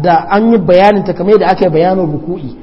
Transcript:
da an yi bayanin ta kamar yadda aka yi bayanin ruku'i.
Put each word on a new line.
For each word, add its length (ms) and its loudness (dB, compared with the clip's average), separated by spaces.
da 280 0
an 220 2
yi 60 2
bayanin 460 2
ta 80 -4
kamar 200 -2
yadda 160 2
aka 160 0
yi 60 0
bayanin 360 0
ruku'i. 560 -8